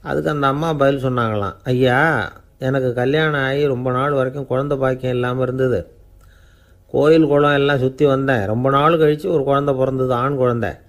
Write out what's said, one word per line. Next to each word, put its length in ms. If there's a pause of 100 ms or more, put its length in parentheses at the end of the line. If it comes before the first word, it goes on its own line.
அதுக்கு 280
அந்த 160
அம்மா 260
பதில் 320
சொன்னாங்களாம், 580
"ஐயா, 680 (260)
எனக்கு 360
கல்யாணம் 460
ஆகி 260
ரொம்ப 240
நாள் 220
வரைக்கும் 340
குழந்தை 300
பாக்கியம் 380
இல்லாம 280
இருந்தது. 440 (1000)
கோயில் 400
குளம் 260
எல்லாம் 260
சுத்தி 260
வந்தேன். 400
ரொம்ப 260
நாள் 280
கழிச்சு 300
ஒரு 160
குழந்தை 300
பிறந்தது, 380
ஆண் 240
குழந்தை. 340 (180)